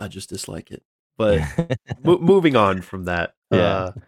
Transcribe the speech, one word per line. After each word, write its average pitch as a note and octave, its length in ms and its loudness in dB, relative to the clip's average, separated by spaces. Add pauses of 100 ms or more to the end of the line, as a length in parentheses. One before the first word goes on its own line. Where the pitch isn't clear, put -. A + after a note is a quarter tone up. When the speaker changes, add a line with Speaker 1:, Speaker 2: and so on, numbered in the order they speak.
Speaker 1:
I G#2 80 -8
just F#2 200 -16
dislike - 420 -12
it. - 120 -16 (360)
But G#2 220 2 (460)
Speaker 2:
<laughs> - 160 -12
Speaker 1:
mo-, F3 140 4
moving E3+ 380 4
on G2 260 2
from F#2 240 -12
that, F2 280 -4 (180)
Speaker 2:
Yeah. - 80 4
Speaker 1:
uh, F#2 320 -2 (160)